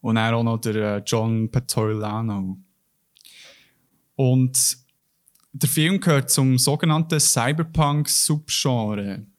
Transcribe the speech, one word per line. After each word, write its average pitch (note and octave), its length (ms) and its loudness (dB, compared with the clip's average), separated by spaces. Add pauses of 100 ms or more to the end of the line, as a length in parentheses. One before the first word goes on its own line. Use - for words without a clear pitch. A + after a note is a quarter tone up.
Und A2+ 140 0
dann A2+ 180 2
auch A#2 100 0
noch A#2 160 0
der, A2+ 160 -4 (220)
äh, G#2 80 -8
John A2+ 440 0
Petolano. G#2+ 1080 -4 (1600)
Und B2+ 600 2 (760)
der C#3 160 0
Film E3+ 300 2
gehört C#3 300 2
zum C3 280 2
sogenannten D#3 640 0
Cyberpunk-Subgenre. C#3+ 2000 0 (140)